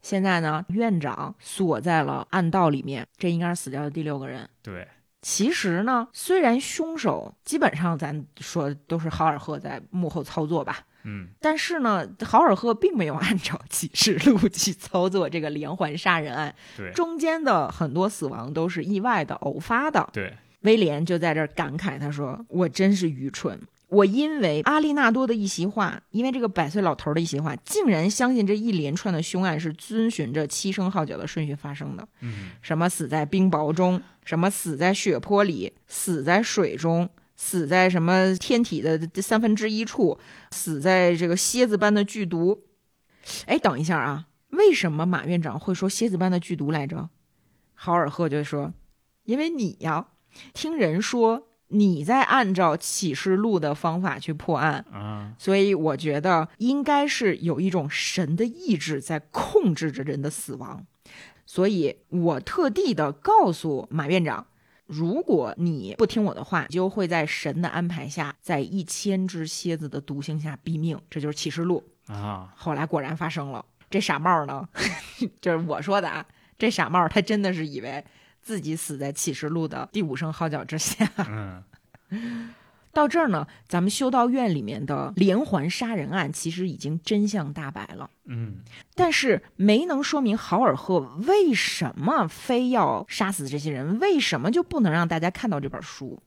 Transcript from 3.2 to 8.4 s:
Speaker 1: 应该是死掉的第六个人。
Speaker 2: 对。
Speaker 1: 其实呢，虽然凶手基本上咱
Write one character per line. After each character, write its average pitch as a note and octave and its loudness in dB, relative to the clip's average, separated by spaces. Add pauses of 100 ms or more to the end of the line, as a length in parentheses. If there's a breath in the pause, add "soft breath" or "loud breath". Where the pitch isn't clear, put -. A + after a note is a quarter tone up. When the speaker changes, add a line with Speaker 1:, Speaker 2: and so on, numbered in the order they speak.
Speaker 1:
应 E3+ 0
该 F3 -2
是 F3 -2
死 D#3 -10
掉 C#3 -6
的 D3 -6
第 D#3+ -6
六 D3+ -4
个 C3+ -8
人。 B2+ -12 (140)
Speaker 2:
对。 F2+ -12 (340)
Speaker 1:
其 - 0
实 G3 0
呢， A#3+ 0
虽 F#4 2
然 B3 4
凶 D#4+ -6
手 - -2 (120)
基 D#4 -4
本 F#3+ 4
上 E3 0
咱 D3+ -6 (160)